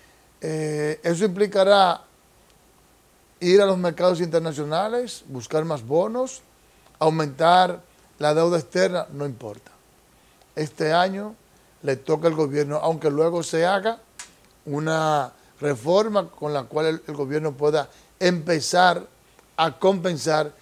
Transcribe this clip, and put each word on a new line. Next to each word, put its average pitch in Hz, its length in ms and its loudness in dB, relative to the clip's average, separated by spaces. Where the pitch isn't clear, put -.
Eh, 156 640 -4
eso 170 220 0
implicará 196 760 4
ir 180 220 6
a 202 40 6
los 190 120 2
mercados 180 440 0
internacionales, 165 1080 -4
buscar 143 380 -4
más 147 200 -6
bonos, 214 560 -2
aumentar 165 840 2
la 151 160 2
deuda 165 260 2
externa, 180 520 -2
no 143 140 -8
importa. 113 460 -12
Este 156 380 -2
año 196 420 0
le 135 160 -2
toca 156 300 -2
al 160 80 2
gobierno, 147 420 -2
aunque 156 320 -2
luego 165 340 0
se 165 220 -2
haga 202 340 -2
una 156 680 -2
reforma 170 720 0
con 147 240 -6
la 139 100 -2
cual 151 220 -2
el, 160 220 0
el 156 60 -10
gobierno 147 400 -4
pueda 147 360 0
empezar 175 840 2
a 160 200 0
compensar 160 840 0